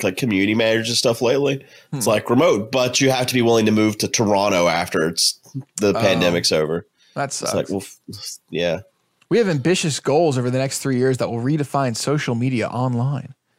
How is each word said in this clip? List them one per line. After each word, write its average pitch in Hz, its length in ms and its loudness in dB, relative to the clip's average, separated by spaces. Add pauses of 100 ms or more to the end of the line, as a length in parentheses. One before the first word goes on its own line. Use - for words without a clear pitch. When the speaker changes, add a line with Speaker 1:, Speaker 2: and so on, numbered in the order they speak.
Speaker 1:
like, 95 140 0
community 104 360 2
managers 113 360 2
and 117 80 -2
stuff 117 240 0
lately. 135 420 0 (300)
It's 135 120 -6
Speaker 2:
Hmm. 113 60 2
Speaker 1:
like, 107 180 0
remote, 120 440 2
but 127 260 0
you 135 100 4
have 127 180 0
to 123 60 -6
be 127 80 2
willing 117 260 4
to 107 40 4
move 107 280 2
to 101 100 -2
Toronto 98 580 2
after 85 400 0
it's, - 320 -2 (380)
the 107 120 2
Speaker 2:
Oh. 117 120 0
Speaker 1:
pandemic's 87 500 2
over. 80 340 -2 (300)
Speaker 2:
That 143 100 -4
Speaker 1:
It's 135 120 -10
Speaker 2:
sucks. - 160 -6
Speaker 1:
like, - 160 -2
well, 95 140 -6 (280)
f-, - 280 -14 (100)
yeah. 85 320 -2 (480)
Speaker 2:
"We 185 80 2
have 226 100 2
ambitious 156 540 0
goals 143 360 2
over 123 120 -2
the 127 80 -2
next 135 220 -4
three 135 180 -2
years 127 220 0
that 95 100 -2
will 117 100 -6
redefine 135 560 -2
social 139 400 -2
media 120 320 -2
online. 127 680 -4 (240)